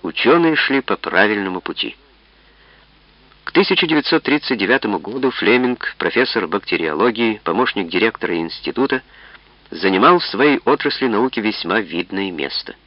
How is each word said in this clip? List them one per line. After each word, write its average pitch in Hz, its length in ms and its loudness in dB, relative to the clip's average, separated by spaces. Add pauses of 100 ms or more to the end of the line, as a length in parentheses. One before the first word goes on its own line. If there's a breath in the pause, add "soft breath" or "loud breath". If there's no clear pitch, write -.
Учёные 156 520 2
шли 135 260 0
по 101 160 -2
правильному 95 640 0
пути. - 340 -8 (1500 soft breath)
К - 60 -12
тысяча 185 340 2
девятьсот 156 360 2
тридцать 135 360 0
девятому 104 400 0
году 127 320 -2
Флеминг, 123 680 0
профессор 98 520 0
бактериологии, 101 960 0
помощник 101 420 -2
директора 98 480 -2
института, 95 680 -2 (680 loud breath)
занимал 104 480 4
в - 60 -6
своей 135 400 2
отрасли 135 420 0
науки 117 320 0
весьма 104 400 -2
видное 92 500 -4
место. 73 460 -8 (120)